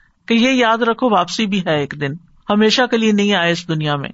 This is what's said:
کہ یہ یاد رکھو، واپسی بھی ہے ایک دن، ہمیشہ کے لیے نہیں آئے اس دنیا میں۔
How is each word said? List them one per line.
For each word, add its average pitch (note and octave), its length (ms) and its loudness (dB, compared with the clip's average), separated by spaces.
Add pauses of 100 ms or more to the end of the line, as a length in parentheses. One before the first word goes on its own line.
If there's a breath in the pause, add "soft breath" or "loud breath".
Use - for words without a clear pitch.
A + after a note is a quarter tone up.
(260 soft breath)
کہ A#3 80 0
یہ A#3 160 4
یاد A#3 280 2
رکھو، A#3 320 0
واپسی F#3+ 360 0
بھی F#3+ 200 -2
ہے D#3 120 0
ایک C#3+ 220 -4
دن، C#3 120 -4 (380)
ہمیشہ G#3+ 400 2
کے A#3 60 0
لیے A3 160 2
نہیں G3+ 220 2
آئے E3+ 180 0
اس E3+ 160 -6
دنیا D3+ 280 -2
میں۔ C#3 180 -8